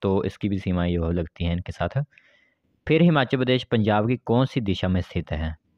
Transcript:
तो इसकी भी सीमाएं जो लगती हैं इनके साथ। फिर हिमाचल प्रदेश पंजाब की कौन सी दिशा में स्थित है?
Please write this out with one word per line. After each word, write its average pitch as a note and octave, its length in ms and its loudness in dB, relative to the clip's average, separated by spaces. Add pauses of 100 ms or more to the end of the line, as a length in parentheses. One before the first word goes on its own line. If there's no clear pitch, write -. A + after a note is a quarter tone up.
तो G2 220 0
इसकी - 240 -4
भी G2 100 -2
सीमाएं F2 340 -2
जो E2 180 0
लगती F2 340 -4
हैं E2+ 80 0
इनके F2 200 -6
साथ। C3 320 -4 (840)
फिर D#3+ 140 4
हिमाचल D3 340 4
प्रदेश B2+ 280 0
पंजाब G#2+ 440 2
की B2 80 0
कौन A#2+ 300 0
सी - 140 -4
दिशा G2 280 -2
में F2+ 120 2
स्थित - 300 -6
है? D#2+ 320 -6 (160)